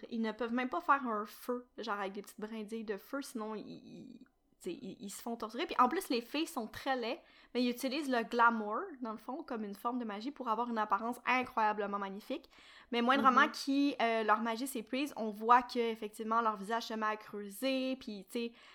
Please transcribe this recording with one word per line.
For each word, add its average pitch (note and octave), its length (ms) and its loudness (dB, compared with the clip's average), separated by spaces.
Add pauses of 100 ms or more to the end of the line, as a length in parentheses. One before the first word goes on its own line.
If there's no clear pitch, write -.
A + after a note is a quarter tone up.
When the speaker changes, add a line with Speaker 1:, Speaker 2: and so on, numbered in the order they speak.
(120)
Speaker 1:
ils A#3 100 -2
ne A3 100 0
peuvent A#3 220 -4
même B3+ 160 0
pas E4+ 120 -4
faire C#4 260 4
un G#3+ 180 -2
feu, B3 400 -8 (140)
genre G#3 200 -4
avec G3 140 -4
des G#3 80 -8
petites - 180 -16
brindilles A3 440 -8
de G#3 140 -4
feu, C4+ 260 -8
sinon G#3+ 320 -8
ils, G#3 80 -8
ils, - 560 -16 (400)
t'sais, F3+ 140 -6
ils, - 260 -10
ils G3+ 100 -10
se - 140 -12
font A#3 120 -6
torturer. A#3 300 -4
Puis - 140 -6
en B3 100 8
plus, E4+ 200 -2
les A#3 120 2
fées D4 240 -2
sont A3 220 -4
très C4 280 -2
laids, A#3+ 240 -2 (360)
mais B3 80 4
ils B3 80 4
utilisent C4+ 400 -2
le A#3 100 4
glamour, A#3 600 4 (200)
dans A3+ 120 -6
le A3+ 40 -10
fond, C#4+ 240 -10
comme A3+ 220 -6
une G3+ 100 -8
forme B3 240 -2
de A#3+ 80 -4
magie G#3+ 240 -6
pour C4 180 -8
avoir A#3 220 0
une A3+ 80 -4
apparence G#3+ 380 2 (100)
incroyablement G#3+ 720 2
magnifique. G3+ 540 -6 (400)
Mais A#3+ 100 2
moindrement C4 460 8
Speaker 2:
Mhm. - 40 -6
Speaker 1:
qui, C#4 480 2
euh, A3+ 260 2
leur G#3+ 160 6
magie A#3 260 -2
s'épuise, B3+ 500 -4
on G#3+ 140 -4
voit A3+ 320 8
que B3+ 160 -4
effectivement A3 640 0
leur A3 160 0
visage A3 260 -2
se A3+ 100 -6
met A3 140 0
à G#3+ 100 0
creuser, C4 800 -2
puis G#3 340 -10
tu A#3+ 100 -4
sais, A#3 120 -4 (240)